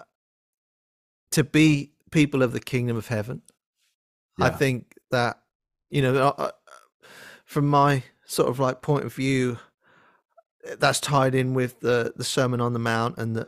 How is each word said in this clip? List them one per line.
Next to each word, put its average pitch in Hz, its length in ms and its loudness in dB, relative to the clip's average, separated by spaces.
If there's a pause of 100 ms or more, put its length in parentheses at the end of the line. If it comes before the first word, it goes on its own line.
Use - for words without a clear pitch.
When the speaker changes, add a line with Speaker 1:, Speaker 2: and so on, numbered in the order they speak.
(1300)
Speaker 1:
to 160 120 2
be 151 500 2 (180)
people 143 320 2
of 120 100 0
the 117 60 -6
kingdom 120 380 -4
of 107 100 -10
heaven, 110 340 -6 (960)
I 127 100 4
Speaker 2:
Yeah. - 20 0
Speaker 1:
think 131 440 -2 (160)
that, 120 300 0 (480)
you 143 120 0
know, 131 160 2
uh, 135 200 2
uh, 69 140 -4 (920)
from 143 220 0
my 143 360 4 (220)
sort - 240 0
of, 127 100 -2
like, 131 220 -2
point 147 240 -2
of 117 80 -10
view, 131 460 -2 (1200)
that's 139 200 2
tied 135 360 0
in 131 180 0
with 127 280 -4
the, 120 340 0
the 120 80 -8
Sermon 123 380 -2
on 120 120 -2
the 117 60 -4
Mount 117 380 -2
and 113 180 -6
the, 113 120 -8